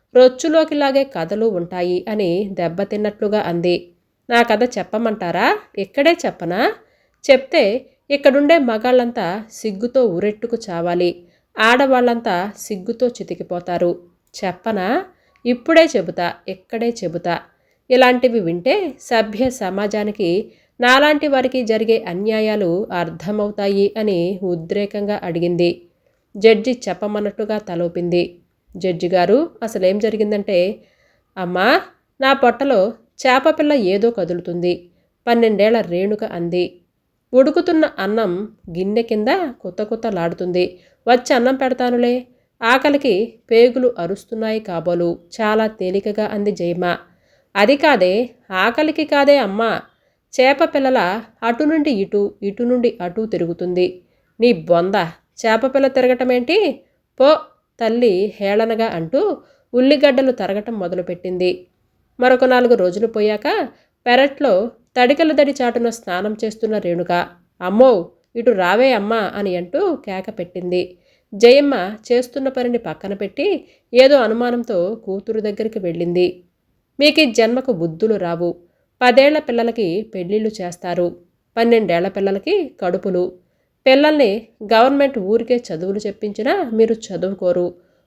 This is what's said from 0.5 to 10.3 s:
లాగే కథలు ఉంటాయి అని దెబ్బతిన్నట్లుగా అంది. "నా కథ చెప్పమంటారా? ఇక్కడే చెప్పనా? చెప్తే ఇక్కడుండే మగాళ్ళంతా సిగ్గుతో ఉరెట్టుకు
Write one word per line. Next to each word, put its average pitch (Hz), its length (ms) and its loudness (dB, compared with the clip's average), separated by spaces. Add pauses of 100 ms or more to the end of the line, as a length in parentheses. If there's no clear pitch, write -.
లాగే 277 300 0
కథలు 202 420 -4
ఉంటాయి 180 600 -2
అని 202 440 -2
దెబ్బతిన్నట్లుగా 202 880 -4
అంది. 170 520 -2 (380)
"నా 240 120 4
కథ 233 360 0
చెప్పమంటారా? 214 800 -2 (200)
ఇక్కడే 285 380 0 (100)
చెప్పనా? 196 460 -4 (580)
చెప్తే 262 560 2 (240)
ఇక్కడుండే 285 480 4
మగాళ్ళంతా 233 920 0
సిగ్గుతో 233 540 -2
ఉరెట్టుకు 208 500 -4 (140)